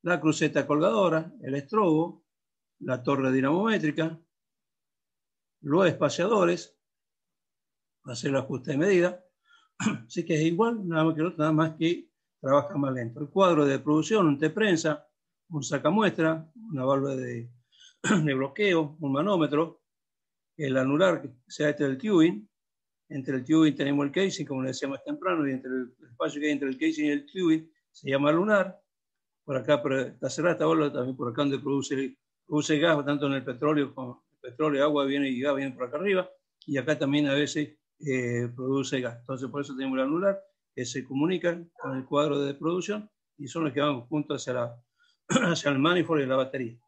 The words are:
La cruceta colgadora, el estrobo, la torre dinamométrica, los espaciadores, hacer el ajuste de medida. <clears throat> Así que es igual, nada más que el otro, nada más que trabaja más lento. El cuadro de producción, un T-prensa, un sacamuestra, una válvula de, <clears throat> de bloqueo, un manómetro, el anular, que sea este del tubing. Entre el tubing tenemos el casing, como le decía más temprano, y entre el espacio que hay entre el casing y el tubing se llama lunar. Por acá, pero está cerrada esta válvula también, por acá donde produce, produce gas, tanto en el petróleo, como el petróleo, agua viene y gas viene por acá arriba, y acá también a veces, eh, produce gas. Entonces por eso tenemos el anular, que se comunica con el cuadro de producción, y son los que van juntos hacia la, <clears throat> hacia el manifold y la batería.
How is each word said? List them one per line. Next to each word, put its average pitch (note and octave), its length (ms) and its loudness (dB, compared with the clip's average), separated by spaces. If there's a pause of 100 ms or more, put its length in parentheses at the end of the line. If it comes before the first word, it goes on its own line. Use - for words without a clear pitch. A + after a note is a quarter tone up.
La E3+ 180 0
cruceta D3+ 440 2
colgadora, E3 760 2
el C3+ 140 -6
estrobo, E3+ 680 0 (560)
la A#2+ 240 -4
torre C3 300 2
dinamométrica, D#3+ 840 0 (1400)
los D#3+ 260 2
espaciadores, F3 920 0 (1300)
hacer B2+ 240 -6
el C3+ 80 2
ajuste C3 340 -4
de C#3 60 0
medida. F3+ 480 2 (540)
<clears throat> D#3+ 280 -2
Así F3 160 -6
que E3 120 -2
es D3+ 80 2
igual, G3+ 440 0
nada D#3+ 160 2
más D#3+ 120 2
que D3+ 40 -6
el E3 80 0
otro, F3 120 -8
nada D#3 120 2
más D#3 240 2
que E3 340 -2 (300)
trabaja C#3 380 0
más C3+ 160 -2
lento. A#2+ 260 -6
El D3 80 -8
cuadro E3+ 380 4
de C3+ 140 2
producción, D#3 480 2
un C#3+ 120 2
T-prensa, D#3+ 680 0 (400)
un D3+ 120 -4
sacamuestra, D#3+ 880 0 (220)
una C3 140 -4
válvula C3+ 320 0
de, A#2+ 340 -8 (520)
<clears throat> F3+ 200 2
de C#3+ 100 0
bloqueo, D#3 640 0
un C#3+ 140 -4
manómetro, D#3 680 0 (760)
el C3+ 220 -2
anular, D3 440 2
que C#3 120 -14 (160)
sea D3+ 220 0
este D3+ 120 -2
del C3 140 0
tubing. F#3+ 500 2 (640)
Entre C3+ 260 -6
el B2 100 -4
tubing D#3 300 6
tenemos C#3+ 300 0
el C#3 60 -4
casing, F#3 340 -2
como C3 180 -4
le C3 60 -2
decía C3+ 180 -6
más C3+ 160 -8
temprano, D3+ 440 -2
y C3+ 40 0
entre C3 180 -6
el B2+ 240 -6 (160)
espacio D3 320 -6
que D3+ 60 0
hay D3 60 2
entre C#3 160 -2
el C3 80 -6
casing D#3 280 -2
y D3 40 2
el D3 160 -2
tubing D#3+ 460 0 (200)
se - 180 -10
llama C#3 220 2
lunar. F#3+ 480 2 (640)
Por C3+ 140 -4
acá, B2+ 240 2
pero C3+ 200 0
está B2+ 280 -6
cerrada E3 240 0
esta D#3 120 -2
válvula D#3 260 2
también, C3 240 -4
por A#2+ 140 -6
acá B2+ 140 -2
donde C#3 160 0
produce, C#3 580 -4 (300)
produce D3+ 320 0
gas, D3+ 260 2
tanto C#3+ 220 -2
en C#3 60 0
el B2+ 120 -4
petróleo, C#3 480 -2
como B2 380 -12
el - 80 -20
petróleo, C#3 440 -2
agua C#3+ 220 2
viene C#3 240 0
y B2 100 -4
gas C#3 160 0
viene C3+ 200 -4
por B2+ 80 -8
acá B2 140 -8
arriba, F#3 300 0 (380)
y C#3+ 120 -4
acá C#3+ 200 -2
también C#3+ 300 0
a C#3 60 0
veces, D3 440 -2 (220)
eh, B2 560 -2
produce C3 460 -2
gas. A#2+ 180 -8
Entonces C3 300 -8
por C#3 120 -8
eso C#3+ 140 -8
tenemos C3 240 -4
el C3 60 2
anular, G3 340 0 (340)
que B2+ 100 -8
se B2 220 -8
comunica E3+ 580 -2 (160)
con C3+ 160 -8
el C3 100 -8
cuadro C#3+ 340 0
de C#3 160 -2
producción, F#3+ 540 -4 (280)
y C#3+ 100 -14
son E3 180 -4
los C3+ 80 -4
que C#3+ 80 0
van C#3+ 260 0
juntos D3 340 -4
hacia B2+ 120 -6
la, A#2+ 300 -6 (460)
<clears throat> A3 220 2
hacia D3 180 0
el C#3 80 2
manifold D#3+ 460 2
y - 20 0
la C3 120 0
batería. B2+ 500 -4